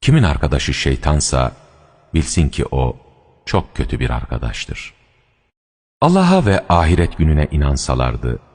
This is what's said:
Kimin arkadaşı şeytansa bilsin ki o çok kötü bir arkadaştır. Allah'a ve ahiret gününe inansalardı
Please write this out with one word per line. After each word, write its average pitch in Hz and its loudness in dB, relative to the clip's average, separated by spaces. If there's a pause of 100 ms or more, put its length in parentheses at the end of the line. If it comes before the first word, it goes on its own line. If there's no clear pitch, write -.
Kimin 143 4
arkadaşı 69 0
şeytansa 67 0 (600)
bilsin - 0
ki - -4
o 64 -2 (500)
çok - -4
kötü - -4
bir 120 -2
arkadaştır. - -8 (1040)
Allah'a 180 4
ve 98 2
ahiret 85 2
gününe 76 2
inansalardı 64 -2 (160)